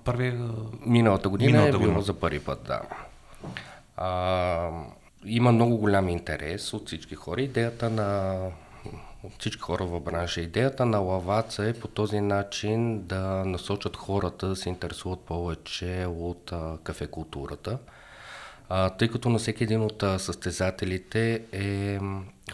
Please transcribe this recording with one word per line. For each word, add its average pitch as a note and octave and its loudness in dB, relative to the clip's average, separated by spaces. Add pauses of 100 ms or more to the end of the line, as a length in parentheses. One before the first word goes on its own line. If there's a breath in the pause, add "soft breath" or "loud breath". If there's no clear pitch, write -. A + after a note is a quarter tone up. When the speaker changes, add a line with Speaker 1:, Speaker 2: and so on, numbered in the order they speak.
Speaker 1:
първия, B2 0
а, A#2+ -4 (360)
Speaker 2:
Миналата A2+ 6
година G2+ 6
Speaker 1:
миналата D3+ 10
Speaker 2:
е C#3 6
било F#2+ 4
Speaker 1:
година. F2 4
Speaker 2:
за F#2+ -2
първи D2+ 0
път, - -6
да. A1+ -2 (1160 loud breath)
А, F2+ 0 (540)
има A#2 6
много A#2 6
голям G2+ 4
интерес E2+ -4
от G#2+ -8
всички - -10
хора. F#2 -6
Идеята A#2 -2
на... G2+ 0 (840 loud breath)
От F#2 -14
всички - -6
хора F2+ -2
в F2 -4
бранша, F2 -4
идеята B2 0
на A2 4
Лаваца F#2+ 0
е A#2 0
по A#2 -8
този G#2 0
начин G#2 0
да F#2 -4 (260)
насочат - -4
хората G2 -2
да F#2+ -2
се - -6
интересуват F2+ -6
повече F2 -4
от, E2+ -6
а, D#2+ -6
кафе D2+ -6
културата. D#2 -8 (880 loud breath)
А, F#2+ 2
тъй A2+ 2
като - -2
на A2+ 4
всеки A2+ -2
един A2 2
от, G#2+ -2
а, F#2+ 2
състезателите F#2+ -2 (100)
е, G2+ -2
м, G2 -4 (320)